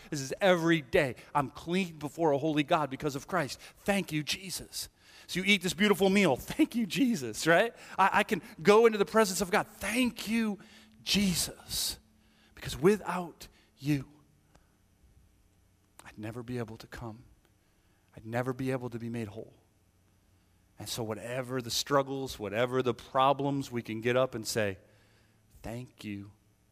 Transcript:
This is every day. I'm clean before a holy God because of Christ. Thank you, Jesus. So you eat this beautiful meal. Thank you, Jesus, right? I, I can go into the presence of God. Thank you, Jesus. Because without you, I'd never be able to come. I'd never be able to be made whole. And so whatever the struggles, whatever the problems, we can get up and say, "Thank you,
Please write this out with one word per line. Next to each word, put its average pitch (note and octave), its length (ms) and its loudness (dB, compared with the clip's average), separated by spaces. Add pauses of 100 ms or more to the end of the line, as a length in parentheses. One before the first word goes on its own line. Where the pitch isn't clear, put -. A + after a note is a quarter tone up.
This C#3+ 120 -6
is C3 180 -8
every E3 420 4
day. C3+ 340 2 (200)
I'm C3 140 0
clean E3+ 500 -4
before D3+ 320 0
a C#3 60 4
holy D3+ 260 0
God D3+ 260 0
because C#3+ 260 -4
of C#3 120 -10
Christ. D#3+ 320 -2 (240)
Thank G3 300 -2
you, D3+ 100 -2
Jesus. F3+ 640 -8 (400)
So F3+ 140 -4
you F#3 40 -4
eat G3+ 160 6
this F3 120 -2
beautiful F#3+ 360 4
meal. F#3+ 280 4
Thank - 360 0
you, A3+ 120 0
Jesus, D#3 600 -2
right? F3 280 4 (260)
I, F#3+ 140 6
I G3+ 100 4
can F#3+ 180 -2 (200)
go G#3 240 8
into A3 120 4
the G3 80 2
presence G3 360 2
of F3 100 -4
God. F#3 160 2 (120)
Thank A3+ 500 -2
you, A3 280 0 (460)
Jesus. - 920 -2 (580)
Because - 240 -10
without F3+ 720 0 (280)
you, C#3 280 -2 (2000)
I'd - 120 -20
never A2+ 260 -10
be B2 160 -8
able A2 180 -10
to - 100 -20
come. A#2 320 -14 (960)
I'd A2 100 -18
never B2 280 -2
be C3 180 -4
able B2 180 -4
to A#2 100 -10
be A#2 100 -8
made A#2 180 -6
whole. G#2 260 -16 (1300)
And G#2 100 -12
so A#2+ 140 -6
whatever A#2+ 580 -6
the A2+ 100 -10
struggles, C3+ 680 -2
whatever A#2+ 420 0
the B2 120 2
problems, C3+ 800 0
we A#2+ 100 -4
can A2 200 -8
get B2 160 0
up B2+ 180 0
and A2 100 -10
say, G2+ 320 -2 (840)
"Thank A#2+ 420 -14
you, G2+ 280 -10 (400)